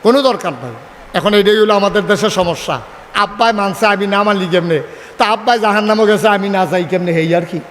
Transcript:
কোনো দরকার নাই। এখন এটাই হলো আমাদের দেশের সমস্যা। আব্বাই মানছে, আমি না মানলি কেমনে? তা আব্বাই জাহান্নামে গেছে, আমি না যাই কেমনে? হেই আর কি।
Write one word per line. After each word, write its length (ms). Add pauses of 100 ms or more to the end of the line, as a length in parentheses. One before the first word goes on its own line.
কোনো 180
দরকার 300
নাই। 200 (420)
এখন 200
এটাই 240
হলো 180
আমাদের 320
দেশের 220
সমস্যা। 520 (320)
আব্বাই 400
মানছে, 320
আমি 220
না 160
মানলি 280
কেমনে? 280 (380)
তা 80
আব্বাই 340
জাহান্নামে 460
গেছে, 220
আমি 220
না 160
যাই 180
কেমনে? 280
হেই 240
আর 60
কি। 180 (120)